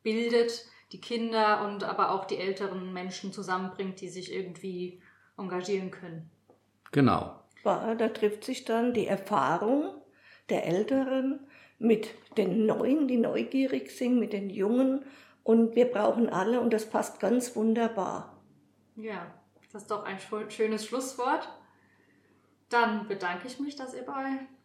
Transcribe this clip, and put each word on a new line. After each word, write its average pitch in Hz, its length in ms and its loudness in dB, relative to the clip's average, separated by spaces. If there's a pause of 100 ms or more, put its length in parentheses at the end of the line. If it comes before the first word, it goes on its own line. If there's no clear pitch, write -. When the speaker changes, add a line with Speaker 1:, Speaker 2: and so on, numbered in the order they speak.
Speaker 1:
bildet, 233 640 2 (260)
die 190 100 -16
Kinder 220 680 2
und 202 160 -6
aber 185 320 0
auch 190 100 -4
die - 120 -4
älteren 185 560 -4
Menschen 185 380 -8
zusammenbringt, 185 720 -6
die 180 80 -10
sich 180 240 -10
irgendwie 180 720 -8 (340)
engagieren 185 540 -4
können. 165 400 -14 (600)
Speaker 2:
Genau. 123 500 2 (240)
Speaker 3:
Ja, 214 300 2
da 226 120 2
trifft 208 380 0
sich 254 180 -6
dann 240 300 0
die 220 120 2
Erfahrung 196 920 0 (520)
der - 180 0
Älteren 262 760 0 (360)
mit 220 320 4 (280)
den 208 280 2
Neuen, 269 420 4
die 247 100 2
neugierig 262 760 0
sind, 247 280 2
mit 214 140 0
den 196 160 -4
Jungen. 247 540 2 (400)
Und 226 320 6
wir 233 160 8
brauchen 214 380 4
alle 233 320 2
und 233 120 4
das 214 160 0
passt - 300 -2
ganz 240 360 2
wunderbar. 220 880 0 (540)
Speaker 1:
Ja, 202 320 -10 (440)
das 202 120 -14
ist - 80 -8
doch 208 140 -4
ein 190 140 -8
schö-, 214 300 -8
schönes 214 360 0
Schlusswort. 262 640 -2 (1200)
Dann 214 380 2
bedanke 185 400 -6
ich - 120 -14
mich, 285 160 -6
dass 254 180 -12
ihr 247 100 -10
bei 269 360 -6 (260)